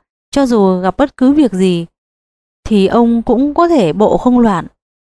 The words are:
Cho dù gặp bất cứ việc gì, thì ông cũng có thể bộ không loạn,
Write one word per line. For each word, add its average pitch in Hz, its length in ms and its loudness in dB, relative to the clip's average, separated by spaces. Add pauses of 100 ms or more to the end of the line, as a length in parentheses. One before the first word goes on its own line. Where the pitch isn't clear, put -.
(320)
Cho 277 140 0
dù 196 340 0
gặp 185 180 -4
bất 277 200 -2
cứ 262 140 2
việc 285 220 0
gì, 180 320 -2 (840)
thì 196 200 2
ông 233 340 0
cũng 262 320 -2
có 339 140 0
thể 226 260 0
bộ 190 240 0
không 247 220 0
loạn, 190 280 0 (360)